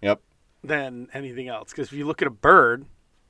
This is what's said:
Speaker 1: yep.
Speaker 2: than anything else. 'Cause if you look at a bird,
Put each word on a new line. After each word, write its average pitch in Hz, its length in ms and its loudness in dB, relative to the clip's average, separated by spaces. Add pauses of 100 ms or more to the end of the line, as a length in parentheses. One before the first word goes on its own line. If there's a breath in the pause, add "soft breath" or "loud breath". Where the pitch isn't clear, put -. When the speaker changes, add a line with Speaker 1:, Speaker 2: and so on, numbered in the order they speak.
Speaker 1:
yep. 101 180 0 (440)
Speaker 2:
than 131 480 -6
anything 131 340 -12
else. 113 260 -14
'Cause 139 140 -10
if - 60 -16
you 143 140 -10
look 156 160 -6
at 160 40 -2
a 135 60 -4
bird, 135 540 4 (440)